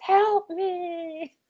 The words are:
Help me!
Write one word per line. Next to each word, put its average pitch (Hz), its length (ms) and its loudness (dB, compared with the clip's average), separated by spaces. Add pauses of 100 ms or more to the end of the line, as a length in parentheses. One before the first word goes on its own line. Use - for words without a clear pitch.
Help 403 500 2
me! 339 840 -6 (120)